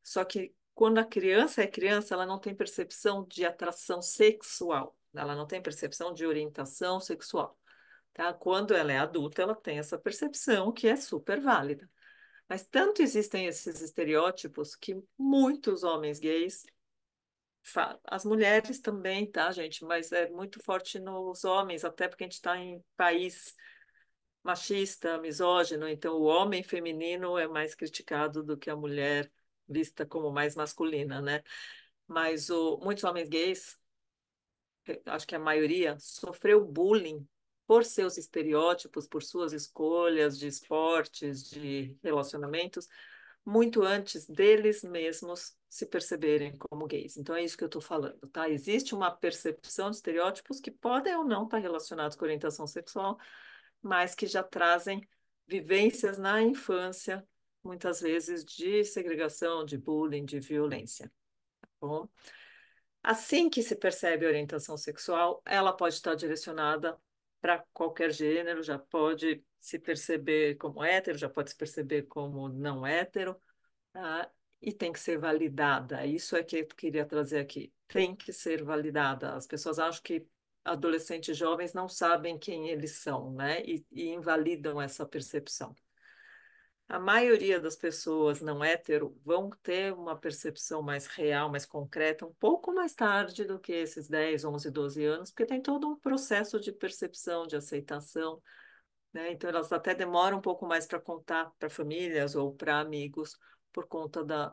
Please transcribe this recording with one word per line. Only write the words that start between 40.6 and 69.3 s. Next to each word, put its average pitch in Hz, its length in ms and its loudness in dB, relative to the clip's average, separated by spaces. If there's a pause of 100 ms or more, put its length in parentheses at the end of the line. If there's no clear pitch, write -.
de 139 580 -8
relacionamentos, 151 880 -2 (580)
muito 226 380 6
antes 196 460 2
deles 208 560 8
mesmos 175 720 -4 (120)
se - 180 -10
perceberem 151 680 0
como 151 300 -8
gays. 147 300 -6
Então, 151 180 -6
é 170 80 0
isso 165 160 -4
que - 60 -4
eu 156 40 -2
tô 156 120 -8
falando, 147 480 -6
tá? 160 200 -4
Existe 202 460 0
uma 190 160 2
percepção 175 800 -2
de 214 60 -6
estereótipos 185 640 -2
que 233 100 -12
podem 277 460 -2
ou 320 80 0
não 220 240 0
tá 220 100 -2
relacionados 160 580 -4
com - 80 -4
orientação 151 440 -4
sexual, 196 500 -4 (640)
mas 185 320 2
que 202 140 -4
já 190 160 0
trazem 175 600 2 (440)
vivências 196 680 4
na 196 220 4
infância 190 880 0 (400)
muitas 180 340 -4
vezes 165 440 -2
de 202 400 0
segregação, 165 800 -2
de 147 120 -6
bullying, 151 480 -2
de 143 160 -6
violência, 147 720 -4 (480)
tá - 80 -20 (120)
bom? 151 280 -6 (920)
Assim 294 480 4
que 240 120 2
se 226 140 -2
percebe 170 480 0
a 160 40 4
orientação 147 480 -2
sexual, 170 680 0
ela 190 280 4
pode 170 220 0
estar 165 200 -2
direcionada 156 840 -2 (420)
pra 170 320 2
qualquer 165 400 0
gênero, 160 500 0
já 143 160 -4
pode 156 680 0 (220)